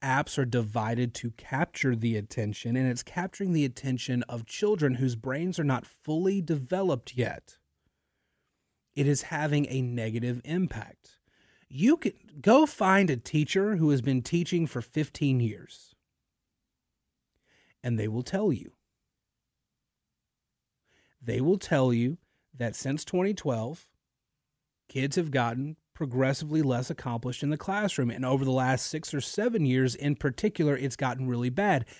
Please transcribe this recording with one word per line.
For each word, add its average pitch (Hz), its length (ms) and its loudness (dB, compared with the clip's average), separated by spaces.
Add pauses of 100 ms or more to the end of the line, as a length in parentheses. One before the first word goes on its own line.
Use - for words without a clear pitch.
apps 135 360 0
are 135 60 0
divided 117 680 -2
to 120 160 -8
capture 135 640 -2
the 113 220 0
attention, 107 580 -4
and 131 140 2
it's 120 160 -4
capturing 185 480 -4
the 151 120 2
attention 127 600 -2
of 117 200 -8
children 160 520 0
whose 123 180 0
brains 147 460 -4
are 156 40 0
not 127 220 0
fully 185 560 -2
developed 151 720 -2
yet, - 420 -4 (1400)
it 143 100 2
is 143 160 2
having 147 460 0
a 131 140 -2
negative 120 640 -2
impact. - 760 -4 (480)
You 208 280 4
can - 180 -2 (260)
go 262 260 8
find 196 420 4
a 135 80 2
teacher 190 600 0
who 160 140 4
has 135 120 4
been 131 180 2
teaching 170 460 0
for 120 160 -4
fifteen 143 560 0
years, - 560 -6 (1900)
and 120 120 0
they 107 120 -2
will 113 160 -4
tell 202 280 0
you. 95 200 -6 (2500)
They 117 180 -2
will 165 160 4
tell 135 360 2
you 123 260 0 (340)
that 123 220 -4
since 139 300 -4
twenty 185 280 0
twelve, 131 540 -4 (1000)
kids 135 260 -2
have 165 160 0
gotten 127 460 0 (180)
progressively 139 680 0
less 127 260 0
accomplished 123 540 -6
in 143 80 0
the 151 60 -2
classroom. 190 540 -2
And 127 140 -4
over 135 220 2
the 131 40 2
last 131 360 2
six - 260 -6
or 143 80 -2
seven 214 460 0
years 127 280 4
in 147 220 -2
particular, 151 580 0
it's 131 220 -2
gotten 131 320 -2
really 123 220 0
bad. 156 340 2 (160)